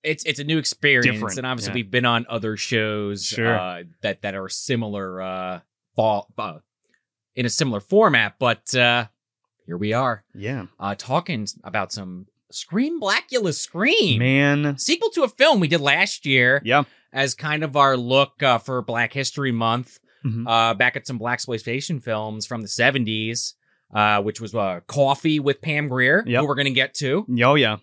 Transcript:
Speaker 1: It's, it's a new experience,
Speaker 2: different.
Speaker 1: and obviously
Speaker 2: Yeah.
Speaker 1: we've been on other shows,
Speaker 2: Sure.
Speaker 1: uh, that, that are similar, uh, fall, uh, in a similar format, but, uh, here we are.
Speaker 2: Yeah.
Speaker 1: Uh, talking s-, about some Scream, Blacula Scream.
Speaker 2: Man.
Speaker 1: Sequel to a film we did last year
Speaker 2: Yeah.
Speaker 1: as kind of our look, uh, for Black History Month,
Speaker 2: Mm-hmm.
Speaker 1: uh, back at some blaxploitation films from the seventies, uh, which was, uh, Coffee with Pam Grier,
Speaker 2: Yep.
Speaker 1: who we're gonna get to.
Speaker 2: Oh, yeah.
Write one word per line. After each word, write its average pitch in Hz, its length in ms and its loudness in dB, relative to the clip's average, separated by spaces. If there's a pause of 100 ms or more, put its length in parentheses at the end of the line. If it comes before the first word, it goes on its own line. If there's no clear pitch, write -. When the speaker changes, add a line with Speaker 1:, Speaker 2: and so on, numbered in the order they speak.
Speaker 1:
It's, 156 220 -4
it's 151 140 -4
a 143 60 -8
new 160 140 0
experience, 135 480 2
Speaker 2:
different. 107 320 -2
Speaker 1:
and 127 80 -6
obviously 113 260 -6
Speaker 2:
Yeah. - 20 -8
Speaker 1:
we've 107 160 -6
been 123 160 2
on 117 220 2
other 110 280 -4
shows, 104 720 -4
Speaker 2:
Sure. 117 320 0
Speaker 1:
uh, 90 240 -6 (200)
that, 101 200 -4
that 101 120 -6
are 95 140 -8
similar, 101 760 -4
uh, 92 380 -6 (340)
fall, 107 440 0
uh, 90 200 -8 (760)
in 123 120 -2
a 113 40 -2
similar 117 300 -2
format, 151 580 4
but, 120 360 0
uh, 120 320 4 (600)
here 85 100 -8
we 104 160 -2
are. 120 320 0 (100)
Speaker 2:
Yeah. 104 320 -8 (140)
Speaker 1:
Uh, 101 160 -4
talking 143 460 -4
s-, - 220 -10
about 98 280 -6
some 92 340 -12 (240)
Scream, 285 500 -4
Blacula 226 540 0
Scream. 202 640 0
Speaker 2:
Man. 143 580 2
Speaker 1:
Sequel 339 340 -2
to 330 120 0
a 247 60 2
film 294 320 4
we 160 80 2
did 165 120 2
last 151 460 0
year 131 380 4
Speaker 2:
Yeah. 131 180 4 (300)
Speaker 1:
as 135 220 -2
kind 151 280 -4
of 147 140 -4
our 139 200 6
look, 131 460 0
uh, 123 160 4
for 127 240 -4
Black 117 300 -2
History 135 400 -4
Month, 117 460 -2 (260)
Speaker 2:
Mm-hmm. 117 220 -2
Speaker 1:
uh, 113 280 4
back 123 200 2
at - 100 -10
some 123 140 -8
blaxploitation 120 840 -6
films 107 460 -6
from 113 160 -10
the 101 60 -12
seventies, 117 880 -2 (380)
uh, 104 300 2
which 107 180 -6
was, 110 140 -10
uh, 95 320 -2
Coffee 143 540 2
with 135 200 -2
Pam 147 280 -2
Grier, 131 360 4
Speaker 2:
Yep. 123 180 2
Speaker 1:
who 147 40 0
we're 143 80 0
gonna 139 160 0
get 131 240 0
to. 147 320 -2 (160)
Speaker 2:
Oh, 139 140 6
yeah. 110 260 2